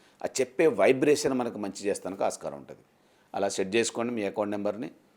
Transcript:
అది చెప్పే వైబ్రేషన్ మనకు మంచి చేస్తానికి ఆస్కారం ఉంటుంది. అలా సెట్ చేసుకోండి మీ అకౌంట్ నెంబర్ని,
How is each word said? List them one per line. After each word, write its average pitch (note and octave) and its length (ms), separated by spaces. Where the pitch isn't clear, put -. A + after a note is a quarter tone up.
అది - 180
చెప్పే D3 260
వైబ్రేషన్ C3 680
మనకు A#2 240
మంచి G2 260
చేస్తానికి G2 400
ఆస్కారం E2 320
ఉంటుంది. C2+ 240
అలా G2+ 140
సెట్ G2 280
చేసుకోండి A#2 360
మీ A2 120
అకౌంట్ G2+ 260
నెంబర్ని, G#2 400